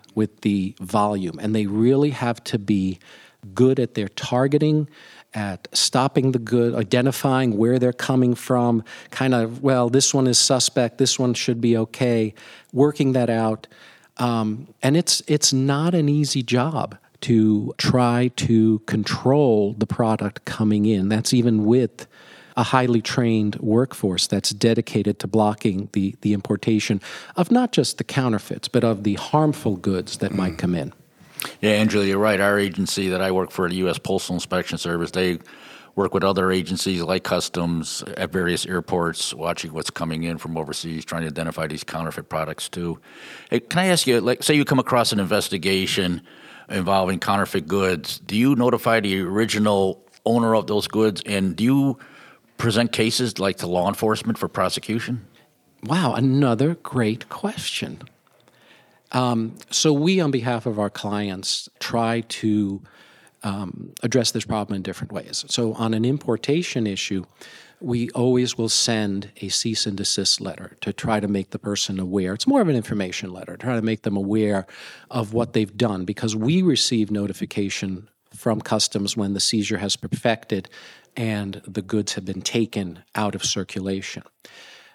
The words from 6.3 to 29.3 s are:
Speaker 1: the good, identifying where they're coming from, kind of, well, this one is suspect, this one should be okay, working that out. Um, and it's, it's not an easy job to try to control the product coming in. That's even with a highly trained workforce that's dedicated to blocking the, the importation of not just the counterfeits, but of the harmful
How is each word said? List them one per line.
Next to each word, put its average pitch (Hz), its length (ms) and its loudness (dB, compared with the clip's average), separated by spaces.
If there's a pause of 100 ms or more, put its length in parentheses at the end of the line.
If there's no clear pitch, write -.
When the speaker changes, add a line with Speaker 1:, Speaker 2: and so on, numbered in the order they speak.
Speaker 1:
the 123 60 2
good, 117 360 2
identifying 127 800 2
where 117 240 4
they're 123 140 2
coming 127 420 2
from, 120 480 2 (280)
kind 131 220 0
of, 117 280 0
well, 127 280 4
this 131 240 2
one 131 140 4
is 120 100 4
suspect, 123 600 2
this 131 200 2
one 123 160 2
should 117 280 -2
be 117 160 4
okay, 113 560 0 (400)
working 139 400 4
that 123 160 2
out. 113 360 0 (520)
Um, 117 500 -2 (140)
and 135 160 4
it's, - 300 2
it's 151 260 2
not 139 400 2
an 151 160 4
easy 147 340 2
job 127 540 -2 (240)
to 110 560 4
try 123 580 2
to 110 440 4
control 110 920 2
the 107 140 -2
product 107 560 -2
coming 107 420 2
in. 101 220 4
That's 107 260 0
even 113 300 4
with 117 440 2 (500)
a 123 60 4
highly 120 380 2
trained 110 560 2
workforce 110 720 0
that's 98 220 0
dedicated 104 720 2
to - 80 -6
blocking 104 640 2
the, 95 280 0
the 107 120 2
importation 104 640 0 (380)
of 180 140 2
not 247 200 4
just - 280 0
the - 40 0
counterfeits, - 640 -2
but 120 160 2
of 110 200 2
the 101 100 2
harmful 147 640 0